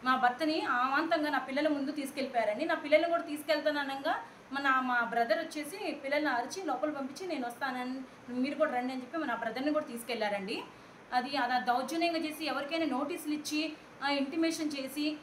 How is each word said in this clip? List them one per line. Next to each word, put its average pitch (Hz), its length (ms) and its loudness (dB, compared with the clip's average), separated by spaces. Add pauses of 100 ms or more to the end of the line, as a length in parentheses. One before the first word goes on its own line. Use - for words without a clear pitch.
మా 254 120 4
భర్తని 254 460 4
అమాంతంగా 294 680 2
నా 269 100 2
పిల్లల 269 280 0
ముందు 285 240 0
తీసుకెళ్ళిపోయారండి. 254 760 -2
నా 330 100 2
పిల్లల్ని 311 340 4
కూడా 339 140 2
తీసుకెళ్తాననగా 294 920 0 (360)
మా 269 100 -2
నా, 262 200 4
మా 247 180 2
బ్రదర్ 233 380 2
వచ్చేసి 320 540 -6 (120)
పిల్లల్ని 294 260 0
అరిచి 262 360 -2
లోపల 302 240 0
పంపించి, 277 380 -6
"నేను 277 200 -2
వస్తానని, 254 840 -6
మీరు 262 220 0
కూడా 302 160 4
రండి" 247 220 0
అని 254 80 -6
చెప్పి 320 160 -8
మా 311 80 -2
నా 240 100 -2
బ్రదర్ని 233 380 -2
కూడా 302 120 2
తీసుకెళ్లారండి. 220 800 -4 (500)
అది 262 240 0
అలా 247 220 2
దౌర్జన్యంగా 311 580 2
చేసి 311 280 -2
ఎవరికైనా 285 400 0
నోటీసులు 294 480 -2
ఇచ్చి, 302 400 -2 (300)
ఆ, 277 60 0
intimation 311 720 2
చేసి 294 440 -2